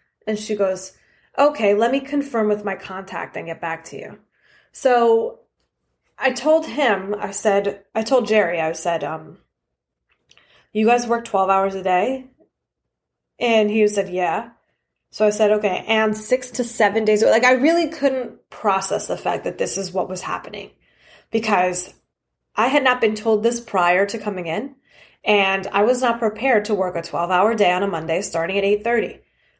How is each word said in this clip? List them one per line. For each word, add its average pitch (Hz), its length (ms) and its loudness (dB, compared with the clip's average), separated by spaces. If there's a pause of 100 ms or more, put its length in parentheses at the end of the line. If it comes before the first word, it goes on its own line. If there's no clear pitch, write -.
(260)
And 208 120 -2
she 214 180 -6
goes, 190 360 -2 (460)
"Okay, 233 360 4
let 233 160 2
me 269 100 0
confirm 269 480 -2
with 208 160 0
my 190 100 -4
contact 185 600 -12
and 165 100 -10
get 165 140 -10
back 160 240 -8
to - 120 -16
you." - 220 -14 (540)
So 233 680 2 (760)
I 254 140 0
told 311 340 2
him, 208 520 0
I 196 140 -6
said, 202 520 0 (100)
I 220 80 -2
told 240 240 2
Jerry, 180 340 2
I 160 120 0
said, 170 320 -4
um, 156 340 -10 (1300)
"You 214 140 2
guys 240 200 2
work 233 180 -2
twelve 190 260 0
hours 196 240 2
a 190 80 -8
day?" 208 480 0 (1080)
And 220 320 2
he 214 180 4
said, 202 200 -2
"Yeah." 180 420 -2 (600)
So 214 160 0
I 208 40 4
said, 214 220 2
"Okay, 208 340 0
and 220 300 2
six 254 360 -2
to 247 120 -2
seven 214 400 0
days." 214 180 4
Like, 220 220 4
I 254 80 6
really 311 360 2
couldn't 262 600 -4
process 190 580 -2
the 180 100 -4
fact 175 280 -4
that 180 140 -8
this 185 180 -4
is 180 160 -6
what 180 160 -4
was 180 140 -10
happening, - 480 -10 (600)
because 190 640 0 (600)
I 233 120 2
had 262 160 2
not 254 160 2
been 220 160 2
told 220 260 0
this 240 180 0
prior 180 460 2
to 214 120 -6
coming 185 280 -6
in, 202 300 -6 (480)
and 196 480 2
I 202 100 2
was 240 180 2
not 233 200 0
prepared 220 460 0
to 220 80 -2
work 185 220 -2
a 165 60 -6
twelve-hour 180 520 0
day 190 180 4
on 180 100 0
a 202 60 0
Monday 165 340 -2
starting 170 360 -2
at 196 60 0
eight 208 200 2
thirty. 233 360 -2 (400)